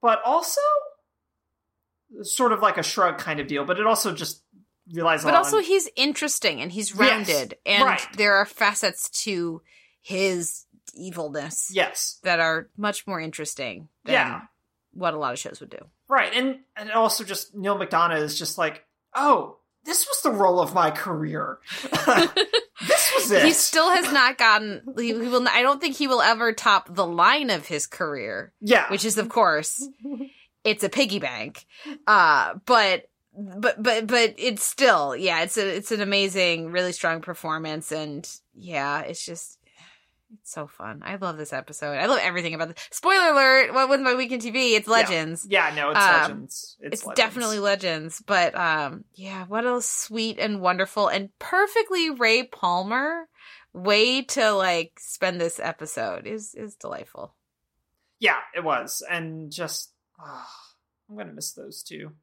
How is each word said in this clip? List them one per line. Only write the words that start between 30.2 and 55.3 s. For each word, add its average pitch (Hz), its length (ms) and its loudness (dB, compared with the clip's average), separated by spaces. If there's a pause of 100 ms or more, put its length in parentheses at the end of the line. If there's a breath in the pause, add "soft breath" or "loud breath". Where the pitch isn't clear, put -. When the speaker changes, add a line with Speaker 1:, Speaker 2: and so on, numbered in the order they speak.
Speaker 1:
<laughs> - 380 -20
Speaker 2:
it's 208 200 0
a 196 60 0
piggy 202 280 -2
bank. 123 480 -8 (400 loud breath)
Uh, 160 480 6 (140)
but, 202 420 2 (260)
but, 202 460 -4
but, 220 240 0
but 226 320 2
it's 214 260 -4
still, 160 520 2
yeah, 165 260 0
it's 180 160 -4
a, 196 180 0
it's 202 160 -6
an 214 100 -2
amazing, 185 720 0
really 180 200 -2
strong 165 300 -4
performance, 160 680 -8
and 151 380 -8 (240)
yeah, 147 480 -6
it's 147 240 -10
just, - 320 -14 (840 soft breath)
it's - 100 -20
so 147 160 -12
fun. 107 380 -14
I 190 100 -8
love 180 220 -8
this 151 160 -10
episode. 143 440 -8
I 170 100 0
love 254 140 4
everything 175 320 -2
about 160 140 -4
this. - 240 -16
Spoiler 359 400 4
alert, 262 420 6
what 262 140 4
was 269 140 4
my 262 120 2
week 254 200 -2
in 240 80 -4
T 233 80 -6
V? 240 260 4
It's 208 100 2
Speaker 1:
Yeah. 214 60 0
Speaker 2:
Legends. 175 580 2
Speaker 1:
Yeah, 170 240 2
no, 147 180 -2
it's 151 100 2
Speaker 2:
Um, 175 200 6
Speaker 1:
Legends. 143 600 -6
It's 147 140 -8
Speaker 2:
it's - 100 -10
Speaker 1:
Legends. - 120 -4
Speaker 2:
definitely 220 420 0
Legends, 185 680 -2
but, 180 260 2
um, 160 600 -2
yeah, 190 320 -14
what 214 200 -4
a 247 160 -2
sweet 226 560 -6
and 208 220 -2
wonderful 185 480 0
and 196 220 -2 (100)
perfectly 381 680 0
Ray 240 340 2
Palmer 240 840 -4 (420 loud breath)
way 214 520 2
to, 233 280 0
like, 180 480 -2
spend 180 400 -4